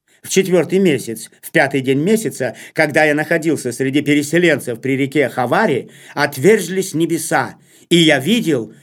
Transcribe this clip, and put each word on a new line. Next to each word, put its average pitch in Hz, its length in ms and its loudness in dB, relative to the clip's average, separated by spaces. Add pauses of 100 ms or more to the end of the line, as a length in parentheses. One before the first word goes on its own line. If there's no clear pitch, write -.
(240)
в - 40 -16
четвертый 185 520 2
месяц, 127 500 -2 (100)
в - 120 -16
пятый 139 300 0
день 131 180 0
месяца, 151 560 -2 (160)
когда 156 320 0
я 151 100 2
находился 151 560 -2
среди 135 320 -2
переселенцев 147 760 0
при 135 160 -2
реке 135 320 0
Хавари, 131 600 0 (260)
отверзлись 175 800 0
небеса, 156 640 -2 (300)
и 170 100 4
я 156 200 4
видел 151 640 0